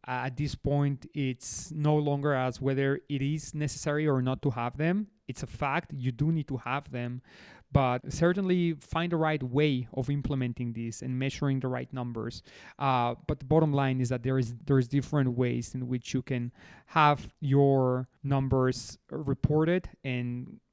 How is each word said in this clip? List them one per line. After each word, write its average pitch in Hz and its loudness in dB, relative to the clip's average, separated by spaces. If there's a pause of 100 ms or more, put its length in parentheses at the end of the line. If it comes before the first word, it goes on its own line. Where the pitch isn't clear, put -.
uh, 127 -4
at 127 -8
this 147 -2
point, 143 0
it's 131 -6
no 151 2
longer 147 2
as 127 -2
whether 135 0 (100)
it 139 -2
is 151 -4
necessary 151 -2
or 135 4
not 131 -2
to 143 2
have 120 -4
them. 180 0 (200)
It's - -10
a 131 -6
fact. 147 -4
You 127 -2
do 143 0
need 160 -2
to 135 -4
have 135 -6
them. 123 -6 (480)
But 127 2
certainly 175 2
find 165 -4
the 170 0
right 156 2
way 131 2
of 131 -2
implementing 127 -2
this 117 -8
and 127 -4
measuring 135 0
the 131 -4
right 127 -4
numbers. 117 -6 (360)
Uh, 123 2 (120)
but - -2
the 135 -12
bottom 156 4
line 135 2
is 120 0
that 123 -4
there 131 0
is, 120 -2 (120)
there 135 6
is 123 2
different 135 0
ways 120 0
in 127 -6
which 123 -6
you 131 0
can 120 -4 (320)
have 147 2
your 135 4 (160)
numbers 131 0 (120)
reported 156 0 (160)
and 123 -6 (140)